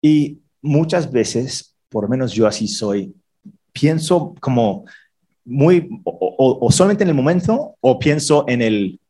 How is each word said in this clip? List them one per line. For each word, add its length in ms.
Y 380
muchas 500
veces, 640
por 160
lo 40
menos 240
yo 140
así 220
soy, 460
pienso 680
como 440
muy, 440
o, 60
o, 280
o 60
solamente 320
en 60
el 40
momento, 640
o 180
pienso 500
en 140
el 480